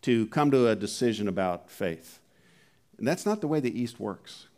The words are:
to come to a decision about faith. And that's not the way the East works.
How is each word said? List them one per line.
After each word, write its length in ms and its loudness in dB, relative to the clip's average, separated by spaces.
to 260 4
come 240 2
to 160 6
a 80 4
decision 520 -2
about 420 -2
faith. 480 -8
And 100 -6
that's 200 -2
not 140 -2
the 80 -4
way 120 0
the 200 -4
East 200 -6
works. 460 -12